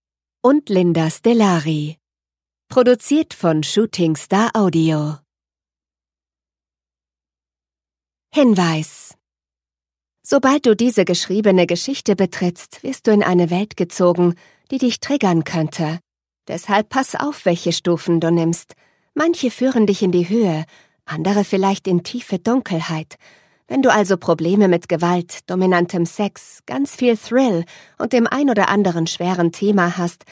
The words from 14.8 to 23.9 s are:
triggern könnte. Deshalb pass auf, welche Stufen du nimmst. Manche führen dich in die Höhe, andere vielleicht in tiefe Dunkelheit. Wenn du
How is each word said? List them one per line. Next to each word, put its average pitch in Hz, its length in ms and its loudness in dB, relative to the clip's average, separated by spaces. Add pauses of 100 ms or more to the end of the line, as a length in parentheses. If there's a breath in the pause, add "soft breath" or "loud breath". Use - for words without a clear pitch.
triggern 180 460 0
könnte. 160 540 -6 (500)
Deshalb 214 400 -2
pass 269 260 -4
auf, - 300 -6
welche 170 260 0
Stufen 170 480 -2
du 165 120 0
nimmst. 170 420 -2 (400)
Manche 311 360 0
führen 247 380 0
dich 202 160 0
in 185 80 0
die 175 160 2
Höhe, 180 380 0 (420 soft breath)
andere 185 360 0
vielleicht 196 440 -2
in 175 160 0
tiefe 240 360 -8
Dunkelheit. 170 760 -4 (520 soft breath)
Wenn 269 140 -2
du 262 100 4